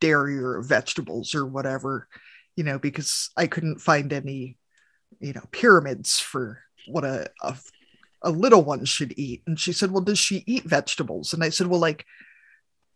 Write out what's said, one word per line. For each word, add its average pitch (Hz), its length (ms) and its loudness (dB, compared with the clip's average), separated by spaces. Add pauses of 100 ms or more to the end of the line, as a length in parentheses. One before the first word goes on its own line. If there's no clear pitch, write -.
dairy 143 380 2
or 123 240 -4
vegetables 123 720 -2
or 143 120 -2
whatever, 135 600 -6 (480)
you 165 80 -2
know, 139 140 -2
because - 580 -4
I 170 100 2
couldn't 160 340 -4
find 147 320 2
any, 135 440 -8 (640)
you 143 120 -8
know, - 180 -12
pyramids 165 720 4
for 123 400 -6 (260)
what 151 180 -4
a, 131 260 -6 (120)
a, 131 140 -6 (640)
a 170 80 0
little 190 320 8
one 139 220 -2
should 131 320 -4
eat. 127 300 -8
And 160 120 -2
she 180 140 -2
said, 190 180 0
"Well, 190 120 2
does 202 160 2
she - 280 0
eat 247 180 -2
vegetables?" 143 680 -2
And 165 100 -2
I 160 80 0
said, 180 160 0
"Well, 175 140 2
like, 160 240 0 (920)